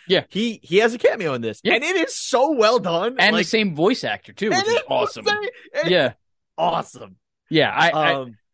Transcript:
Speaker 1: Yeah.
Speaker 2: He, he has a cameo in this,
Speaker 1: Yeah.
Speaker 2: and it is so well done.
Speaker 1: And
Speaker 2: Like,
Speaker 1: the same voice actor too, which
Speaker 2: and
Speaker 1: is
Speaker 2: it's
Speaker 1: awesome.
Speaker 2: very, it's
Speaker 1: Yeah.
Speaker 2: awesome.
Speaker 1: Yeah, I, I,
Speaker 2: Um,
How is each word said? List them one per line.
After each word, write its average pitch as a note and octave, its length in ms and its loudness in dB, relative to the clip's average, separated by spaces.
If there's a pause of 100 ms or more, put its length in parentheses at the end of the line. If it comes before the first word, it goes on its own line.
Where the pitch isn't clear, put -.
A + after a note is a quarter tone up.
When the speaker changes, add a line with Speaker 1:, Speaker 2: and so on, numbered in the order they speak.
Speaker 1:
Yeah. F3 220 0
Speaker 2:
He, A3 340 -6
he F3 160 -2
has A3+ 160 4
a A#3+ 40 -10
cameo G#3+ 360 0
in A#2+ 80 -6
this, A2 220 -6
Speaker 1:
Yeah. G#3+ 100 2
Speaker 2:
and A#3 80 0
it F4 140 -2
is F4 180 -2
so C4 380 0
well A#3 260 4
done. F3+ 400 -2
Speaker 1:
And G3+ 160 4
Speaker 2:
Like, F3 120 0
Speaker 1:
the - 40 -8
same G#3+ 240 0
voice F3+ 300 0
actor G#2 280 -8
too, G#3 180 -4
which F4+ 80 2
Speaker 2:
and G4+ 80 0
Speaker 1:
is A#4 80 2
Speaker 2:
it's B4+ 140 0
Speaker 1:
awesome. - 360 -2
Speaker 2:
very, G#4 260 -2 (220)
it's - 160 -2
Speaker 1:
Yeah. D#3 240 2 (440)
Speaker 2:
awesome. D#3+ 600 -6 (340)
Speaker 1:
Yeah, C#3+ 200 2
I, D#3 200 2
I, D#3 240 2
Speaker 2:
Um, B2 240 -10 (160)